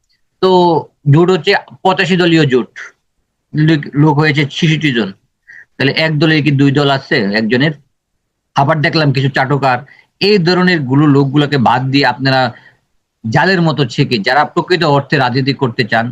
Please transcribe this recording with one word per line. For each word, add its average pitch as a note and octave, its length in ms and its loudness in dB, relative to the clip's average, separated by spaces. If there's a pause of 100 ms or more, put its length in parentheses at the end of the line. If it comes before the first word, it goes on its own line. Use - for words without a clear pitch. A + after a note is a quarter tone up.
(420)
তো F#3 80 2 (640)
জোট E3+ 180 4
হচ্ছে F#3 200 0 (320)
পঁচাশি F#3 340 0
দলীয় E3 280 2
জোট, B2 260 -2 (840)
লোক, D3+ 280 0 (120)
লোক D3 280 2
হয়েছে D3+ 240 0
ছেষট্টি D3+ 460 -2
জন। A2+ 180 -2 (680)
তাহলে C3 180 -2
এক D#3+ 260 -2
দলের D#3 240 2
কি D3 80 0
দুই C#3 200 2
দল C#3+ 180 0
আছে C#3 280 -2 (220)
একজনের? B2 340 0 (840)
আবার C#3 260 0
দেখলাম D3+ 340 0
কিছু C3+ 140 -2
চাটকার। C3+ 500 -2 (420)
এই G#3 160 2
ধরনের F3+ 440 0
গুলো, C3+ 260 2
লোকগুলোকে C#3+ 500 2
বাদ A#2+ 240 0 (100)
দিয়ে C#3 140 0
আপনারা C3 360 0 (840)
জালের D#3+ 380 0
মতো D3+ 240 0
ছেকে, B2+ 340 -2
যারা B2+ 260 0
প্রকৃত E3+ 380 -2
অর্থে C#3+ 340 0
রাজনীতি C3 360 0
করতে B2 320 -4
চান, A2+ 260 -2